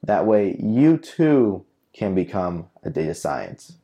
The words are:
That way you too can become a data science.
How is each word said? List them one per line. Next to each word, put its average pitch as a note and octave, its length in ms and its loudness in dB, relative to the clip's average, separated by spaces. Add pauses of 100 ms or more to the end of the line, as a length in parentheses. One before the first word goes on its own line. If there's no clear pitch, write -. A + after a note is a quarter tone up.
That G2+ 220 0
way G#2 340 2
you C#3 380 4
too C3+ 680 0 (280)
can G2+ 200 -4
become F2+ 540 -4 (160)
a - 60 -8
data D#2+ 260 -4
science. - 580 -10 (100)